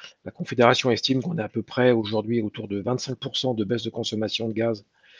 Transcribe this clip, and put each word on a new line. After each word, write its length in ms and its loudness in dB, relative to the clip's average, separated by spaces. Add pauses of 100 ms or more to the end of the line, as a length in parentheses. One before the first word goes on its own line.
(260)
la 60 -12
Confédération 600 4
estime 300 2
qu'on 160 -4
est 60 -2
à 60 -6
peu 120 -4
près 300 4
aujourd'hui 500 0
autour 260 -6
de 140 -2
vingt-cinq 340 -4
pour 220 -8
cent 160 0
de 100 0
baisse 200 -2
de 60 -4
consommation 580 -4
de 60 -4
gaz, 320 -2 (340)